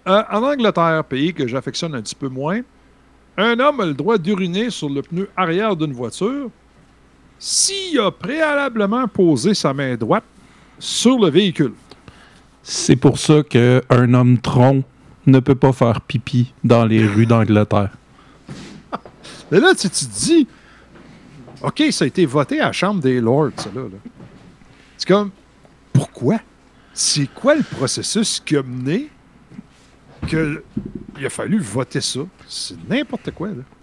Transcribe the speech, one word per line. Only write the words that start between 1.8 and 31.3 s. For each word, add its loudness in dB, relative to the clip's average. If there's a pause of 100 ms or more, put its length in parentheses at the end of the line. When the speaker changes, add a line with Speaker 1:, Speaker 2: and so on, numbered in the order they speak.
Speaker 1:
un -6
petit -12
peu -10
moins, -6 (760)
un 2
homme 2
a 0
le -2
droit 0
d'uriner -2
sur -8
le -4
pneu -8
arrière 0
d'une -4
voiture -6 (880)
s'il -2
a 0
préalablement -2
posé 2
sa -2
main -4
droite 0 (560)
sur 2
le 4
véhicule. 2 (960)
Speaker 2:
C'est 2
pour 4
ça 4
qu'un 4
homme 4
tronc 4 (420)
ne 8
peut 2
pas 4
faire 0
pipi -4 (120)
dans 6
les 4
rues 4
d'Angleterre. 2 (880)
Speaker 1:
<laughs> -14
Mais 6
là, 6
tu, -2
tu -6
te -12
dis, « 2 (1160)
OK, -4 (100)
ça -2
a 2
été 2
voté -2
à 2
la 0
Chambre -2
des 0
Lords, 2
ça, -10
là, -10
là. » -14 (1000)
C'est -10
comme, 2 (600)
pourquoi ? 0 (540)
C'est -2
quoi 2
le 0
processus -4
qui 0
a -2
mené -6 (1200)
que -4 (560)
il -8
a -4
fallu -4